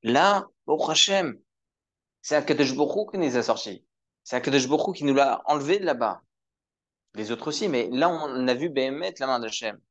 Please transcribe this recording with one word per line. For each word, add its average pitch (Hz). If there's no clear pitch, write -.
Là, 180
au 156
Hachem, 175
c'est -
Akadosh 143
Baruch 147
Hu 208
qui 196
nous 139
a 120
sortis. 104
C'est -
Akadosh 131
Baruch 151
Hu 190
qui 147
nous 139
l'a 135
enlevé 147
de 185
là-bas. 120
Les 107
autres 117
aussi, 190
mais 120
là, 139
on 139
a 123
vu 151
Béhémet, 139
la 135
main 127
d'Hachem. 110